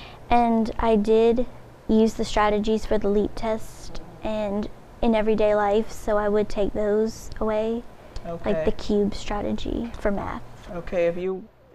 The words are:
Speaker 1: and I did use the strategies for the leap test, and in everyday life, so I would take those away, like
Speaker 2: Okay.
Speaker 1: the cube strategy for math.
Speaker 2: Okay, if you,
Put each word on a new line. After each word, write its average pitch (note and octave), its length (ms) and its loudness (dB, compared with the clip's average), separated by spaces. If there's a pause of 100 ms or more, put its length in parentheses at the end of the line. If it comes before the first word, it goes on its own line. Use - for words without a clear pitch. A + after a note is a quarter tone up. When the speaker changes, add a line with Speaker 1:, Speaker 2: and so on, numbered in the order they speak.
(280)
Speaker 1:
and A#3 520 4
I A3+ 160 4
did A3+ 500 4 (420)
use A3 280 4
the A3 100 -2
strategies G#3+ 580 2
for A3 140 2
the G#3 120 0
leap G3+ 260 0
test, - 680 -6 (220)
and G#3+ 440 -4 (360)
in A#3 100 4
everyday G#3+ 400 4
life, G#3 380 2
so - 260 0
I G#3 120 0
would G#3 200 2
take G#3 240 0
those G#3 560 -2 (100)
away, A3 440 -2 (420)
like E3+ 180 -10
Speaker 2:
Okay. E3 220 0
Speaker 1:
the G#3+ 60 4
cube G#3 420 0
strategy G#3+ 840 -4
for G#3+ 100 0
math. - 320 -4 (300)
Speaker 2:
Okay, F3 340 -2
if E3+ 100 0
you, F#3 320 -6 (280)